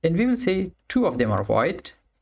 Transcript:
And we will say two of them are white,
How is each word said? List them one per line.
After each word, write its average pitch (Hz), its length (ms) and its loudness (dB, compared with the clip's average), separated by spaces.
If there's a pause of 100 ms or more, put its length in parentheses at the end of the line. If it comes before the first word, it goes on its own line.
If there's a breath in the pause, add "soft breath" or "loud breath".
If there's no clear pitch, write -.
And 165 160 0
we 233 80 2
will 254 100 2
say 190 360 -2 (160)
two 247 180 2
of 127 120 -2
them 117 120 2
are 101 140 0
white, 117 480 -2 (300)